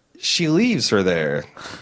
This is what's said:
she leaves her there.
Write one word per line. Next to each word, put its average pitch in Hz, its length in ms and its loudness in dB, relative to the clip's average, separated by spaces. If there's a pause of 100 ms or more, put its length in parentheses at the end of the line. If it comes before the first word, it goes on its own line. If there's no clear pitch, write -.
(180)
she - 300 -2
leaves 185 420 2
her 101 120 4
there. 80 420 0 (380)